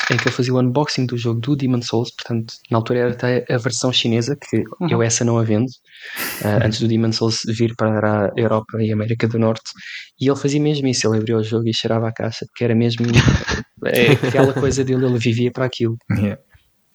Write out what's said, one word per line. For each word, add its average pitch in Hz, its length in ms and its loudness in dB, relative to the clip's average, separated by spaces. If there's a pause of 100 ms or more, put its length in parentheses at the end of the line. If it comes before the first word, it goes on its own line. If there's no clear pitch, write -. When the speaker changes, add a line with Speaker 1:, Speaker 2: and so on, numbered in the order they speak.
Speaker 1:
em 123 60 2
que 117 120 0
ele 120 80 0
fazia 127 180 0
o 127 60 2
unboxing 131 460 0
do 123 120 -4
jogo 117 240 -2
do 143 140 -2
Demon 127 260 0
Souls, 117 340 -2
portanto, 113 380 -6 (180)
na 117 60 4
altura 123 220 0
era 120 120 2
até 123 380 -2
a 135 80 0
versão 120 340 -2
chinesa, 120 480 0
que - 240 -2 (160)
Speaker 2:
Uhum. 170 100 -2
Speaker 1:
eu 117 140 2
essa 117 220 0
não 117 120 2
a 113 60 2
vendo, 110 240 2 (800)
ah, - 20 0
Speaker 3:
Uhum. 104 200 2
Speaker 1:
antes 113 120 -2
do 117 80 2
Demon 113 240 2
Souls 110 360 0
vir 113 280 0
para 107 520 0
a - 100 -2
Europa 110 440 0
e 107 100 0
América 113 360 0
do 113 100 -2
Norte, 110 340 0 (500)
e 131 80 2
ele 135 100 2
fazia 147 220 0
mesmo 147 260 0
isso, 123 200 0
ele 110 100 2
abria 110 180 0
o 110 80 2
jogo 113 240 -2
e 110 60 0
cheirava 113 340 0
a 110 60 -4
caixa, - 320 -6
porque - 180 -8
era 117 120 2
mesmo, 117 300 2
Speaker 3:
<laughs> - 600 2 (180)
Speaker 1:
é, - 280 4
aquela 135 400 2
coisa 131 320 0
dele, 127 200 2
ele 123 120 2
vivia 120 340 0
para 131 140 -2
aquilo. 117 320 -2 (120)
Speaker 3:
Yeah. 101 300 0 (560)